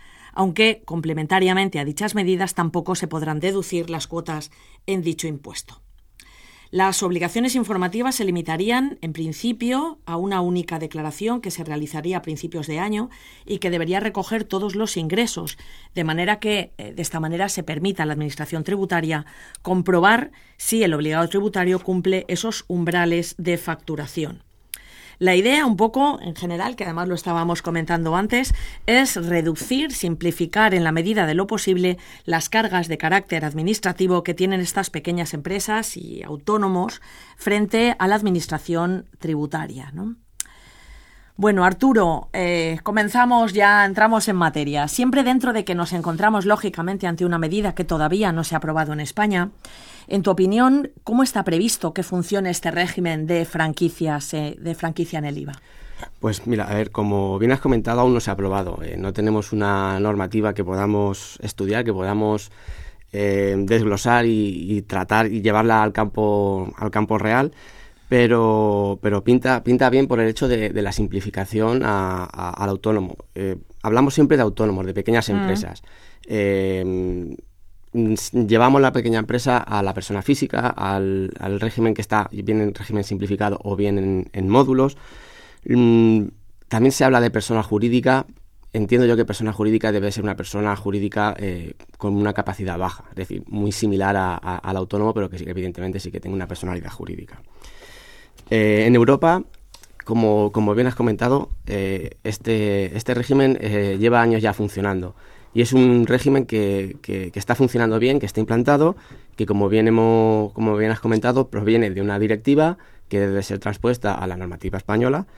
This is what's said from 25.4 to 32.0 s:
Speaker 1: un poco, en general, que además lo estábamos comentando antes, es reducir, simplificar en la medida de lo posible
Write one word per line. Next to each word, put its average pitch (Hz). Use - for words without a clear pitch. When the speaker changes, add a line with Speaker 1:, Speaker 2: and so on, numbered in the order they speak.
Speaker 1:
un 220
poco, 262
en 170
general, 180
que 220
además 175
lo 185
estábamos 170
comentando 165
antes, 247
es 254
reducir, 170
simplificar 175
en 175
la 160
medida 175
de 156
lo 190
posible 180